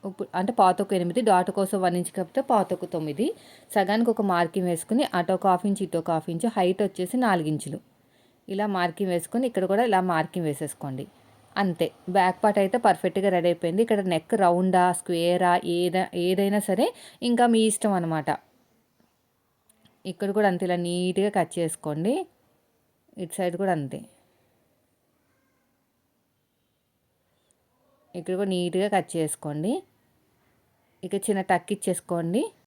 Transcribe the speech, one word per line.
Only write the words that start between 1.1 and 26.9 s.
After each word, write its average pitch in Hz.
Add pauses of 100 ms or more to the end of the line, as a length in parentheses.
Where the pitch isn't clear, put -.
డాట్ 180
కోసం 196
వన్ 175
ఇంచ్ 170
కాకపోతే 190
పాతొక 185
తొమ్మిది. 156 (480)
సగానికి 220
ఒక 220
మార్కింగ్ 175
వేసుకుని 214 (160)
అటు 175
ఒక 196
హాఫ్ 180
ఇంచ్, 196
ఇటు 170
ఒక 170
హాఫ్ 156
ఇంచ్, 170 (120)
హైట్ 185
వచ్చేసి 185
నాలుగు 175
ఇంచులు. 147 (680)
ఇలా 196 (100)
మార్కింగ్ 180
వేసుకుని 233
ఇక్కడ 185
కూడా 220
ఇలా 190 (100)
మార్కింగ్ 160
వేసేసుకోండి. 143 (500)
అంతే, 180 (300)
బ్యాక్ 185
పార్ట్ 208
అయితే 196
పర్ఫెక్ట్గా 190
రెడీ 175
అయిపోయింది. 170
ఇక్కడ 208 (120)
నెక్ 160
రౌండా, 180 (160)
స్క్వేరా, 175 (240)
ఏద-, 180 (160)
ఏదైనా 196
సరే 214 (420)
ఇంకా 240
మీ 220
ఇష్టం 208
అనమాట. 160 (1800)
ఇక్కడ 190
కూడా 208
అంతే, 180
ఇలా 180 (120)
నీట్‌గా 180
కట్ 170
చేసుకోండి. 160 (1120)
ఇటు 165
సైడ్ 180
కూడా 190
అంతే, 139 (4000)